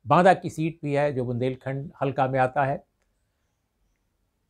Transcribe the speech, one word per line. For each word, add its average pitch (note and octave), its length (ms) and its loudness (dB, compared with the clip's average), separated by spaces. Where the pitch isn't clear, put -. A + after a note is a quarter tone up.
बांदा F3+ 260 6
की F3+ 160 -2
सीट D#3 340 -6
भी C#3+ 100 -4
है D3 200 0
जो B2 120 -4
बुंदेलखंड C3 680 -6
हल्का C3+ 260 0
में C3 120 -2
आता C3+ 240 0
है, - 300 -6